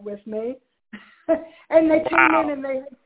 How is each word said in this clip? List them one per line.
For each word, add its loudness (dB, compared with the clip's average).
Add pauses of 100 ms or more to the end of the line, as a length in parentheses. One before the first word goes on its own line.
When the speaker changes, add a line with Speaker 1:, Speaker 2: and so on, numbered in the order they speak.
Speaker 1:
with -14
me. -8 (720)
<laughs> 2 (340)
And 4
they 4 (100)
came 4
Speaker 2:
Wow. 2
Speaker 1:
in, -4
and -8
they, -6 (240)